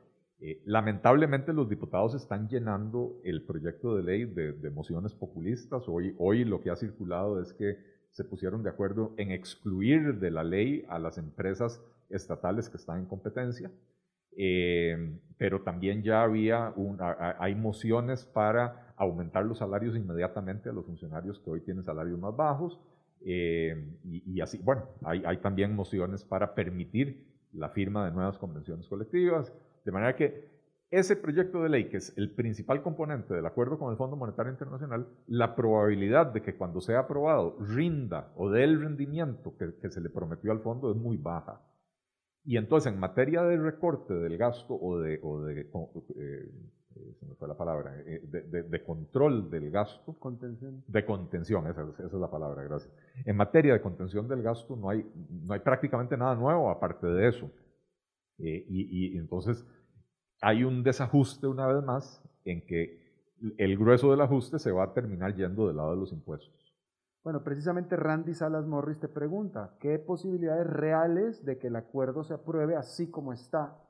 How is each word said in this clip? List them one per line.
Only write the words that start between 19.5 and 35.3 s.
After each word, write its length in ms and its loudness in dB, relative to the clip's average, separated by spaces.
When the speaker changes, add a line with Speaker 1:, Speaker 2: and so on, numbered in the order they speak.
Speaker 1:
salarios 380 -2
inmediatamente 720 -4
a 40 -6
los 120 -6
funcionarios 560 -10
que 100 -10
hoy 120 -4
tienen 200 -6
salarios 360 -4
más 180 -6
bajos, 440 0
eh, 800 -2
y, 320 -8
y 40 0
así, 180 -4
bueno, 300 0
hay, 220 0
hay 140 0
también 360 0
mociones 500 -2
para 300 -2
permitir 720 -2
la 180 -6
firma 340 0
de 80 -2
nuevas 260 -2
convenciones 480 -10
colectivas, 640 0
de 80 -2
manera 220 2
que 400 -2
ese 260 4
proyecto 460 0
de 60 4
ley, 200 4
que 80 -4
es 200 -8
el 140 0
principal 520 0
componente 520 -4
del 120 0
acuerdo 320 0
con 120 -4
el 60 -4
Fondo 200 -2
Monetario 360 -4
Internacional, 560 -6
la 300 4